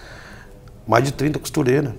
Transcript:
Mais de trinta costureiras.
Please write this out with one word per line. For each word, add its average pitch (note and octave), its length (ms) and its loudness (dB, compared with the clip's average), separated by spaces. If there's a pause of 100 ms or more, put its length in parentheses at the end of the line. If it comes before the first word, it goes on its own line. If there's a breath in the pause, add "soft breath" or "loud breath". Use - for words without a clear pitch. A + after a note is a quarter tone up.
(880 loud breath)
Mais A2+ 160 4
de C#3 80 0
trinta C#3 260 -2
costureiras. C#3 600 0